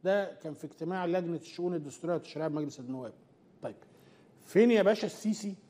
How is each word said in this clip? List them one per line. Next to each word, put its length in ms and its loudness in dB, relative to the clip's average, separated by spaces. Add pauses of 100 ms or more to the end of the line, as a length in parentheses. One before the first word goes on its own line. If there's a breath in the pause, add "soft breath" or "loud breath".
ده 300 2 (100)
كان 100 -8
في 140 -14
اجتماع 380 -6
لجنة 320 0
الشؤون 360 -6
الدستورية 400 -4
والتشريعية 360 -4
بمجلس 300 -4
النواب. 340 -10 (480)
طيب، 140 -10 (680 soft breath)
فين 260 6
يا 120 6
باشا 220 4
السيسي؟ 500 -4 (140)